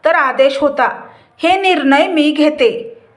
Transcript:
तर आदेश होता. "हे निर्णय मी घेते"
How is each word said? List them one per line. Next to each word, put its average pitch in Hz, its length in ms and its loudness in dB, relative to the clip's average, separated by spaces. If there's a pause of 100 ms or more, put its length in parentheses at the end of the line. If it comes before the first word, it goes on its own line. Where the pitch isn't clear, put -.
तर 320 100 2
आदेश 269 440 0
होता. 269 480 -2 (360)
"हे 370 180 0
निर्णय 311 460 2
मी 302 240 0
घेते" 294 680 0 (200)